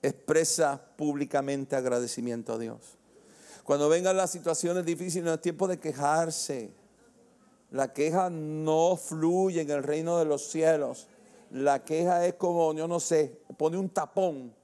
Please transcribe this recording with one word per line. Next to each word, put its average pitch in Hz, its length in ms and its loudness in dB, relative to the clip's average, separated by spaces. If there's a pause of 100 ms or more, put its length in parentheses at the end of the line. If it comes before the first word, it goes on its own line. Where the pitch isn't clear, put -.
expresa 151 760 0 (160)
públicamente 139 760 -2
agradecimiento 120 760 -2
a 113 60 -4
Dios. 113 200 -8 (840)
Cuando 147 240 2
vengan 180 280 4
las 185 140 2
situaciones 175 540 -2
difíciles, 170 400 -4
no 165 100 2
es 160 60 -4
tiempo 175 260 -2
de 185 120 -2
quejarse. 147 920 -2 (1000)
La 135 200 -2
queja 170 380 0
no 156 680 2
fluye 165 680 0
en 147 80 -4
el 143 120 0
reino 160 360 0
de 165 60 4
los 147 240 -2
cielos. 156 600 0 (420)
La 139 340 0
queja 175 400 2
es 180 100 2
como, 170 400 2
yo 156 120 -4
no 170 140 0
sé, 156 400 0 (160)
pone 160 200 0
un 190 120 -2
tapón 151 760 -2